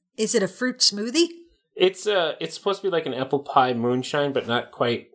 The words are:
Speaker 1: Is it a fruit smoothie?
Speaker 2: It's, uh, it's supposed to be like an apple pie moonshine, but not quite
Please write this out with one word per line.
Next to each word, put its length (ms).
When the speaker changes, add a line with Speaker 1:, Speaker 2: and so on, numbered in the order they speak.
Speaker 1:
Is 180
it 80
a 40
fruit 320
smoothie? 500
Speaker 2:
It's, 300
uh, 340
it's 160
supposed 260
to 60
be 40
like 160
an 60
apple 260
pie 340
moonshine, 600
but 140
not 240
quite 440